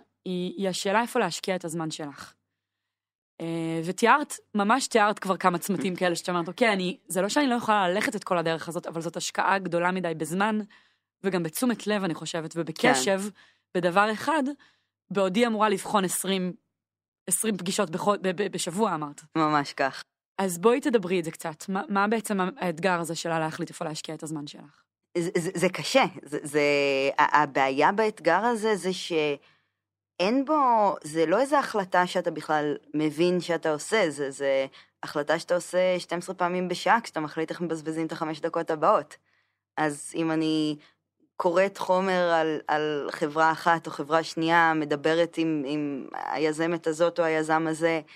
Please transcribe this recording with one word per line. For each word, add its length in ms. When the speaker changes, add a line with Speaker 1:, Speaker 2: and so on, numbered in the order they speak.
Speaker 1:
היא, 320
היא 120
השאלה 320
איפה 180
להשקיע 360
את 100
הזמן 260
שלך. 420
אה, 420
ותיארת, 500
ממש 320
תיארת 320
כבר 180
כמה 200
צמתים 380
Speaker 2:
<laughs> 40
Speaker 1:
כאלה 160
שאת 140
אומרת, 180
"אוקיי, 260
אני, 240
זה 140
לא 80
שאני 180
לא 80
יכולה 340
ללכת 260
את 80
כל 140
הדרך 300
הזאת, 200
אבל 140
זאת 160
השקעה 420
גדולה 320
מדי 260
בזמן, 420
וגם 200
בתשומת 440
לב, 160
אני 100
חושבת, 420
ובקשב, 680
Speaker 2:
כן. 60
Speaker 1:
בדבר 360
אחד, 300
בעודי 360
אמורה 220
לבחון 360
עשרים, 480
עשרים 280
פגישות 320
בכל, 280
ב-, 240
ב-, 100
בשבוע", 440
אמרת. 260
Speaker 2:
ממש 380
כך. 300
Speaker 1:
אז 200
בואי 240
תדברי 380
את 60
זה 60
קצת. 380
מה, 200
מה 180
בעצם 320
האתגר 420
הזה 160
שלה 240
להחליט 300
איפה 160
להשקיע 300
את 80
הזמן 240
שלך? 360
Speaker 2:
זה, 200
זה, 180
זה 140
קשה. 340
זה, 200
זה, 180
ה-, 240
הבעיה 500
באתגר 540
הזה 300
זה 180
שאין 1500
בו, 580
זה 220
לא 140
איזה 200
החלטה 480
שאתה 240
בכלל 440
מבין 480
שאתה 300
עושה, 380
זה, 220
זה 340
החלטה 360
שאתה 160
עושה 440
שתים 180
עשרה 180
פעמים 320
בשעה, 340
כשאתה 180
מחליט 300
איך 120
מבזבזים 460
את 40
החמש 280
דקות 320
הבאות. 460
אז 380
אם 160
אני 440
קוראת 400
חומר 560
על, 340
על 440
חברה 400
אחת 360
או 40
חברה 320
שנייה, 500
מדברת 640
עם, 280
עם 480
היזמת 760
הזאת 320
או 60
היזם 440
הזה, 320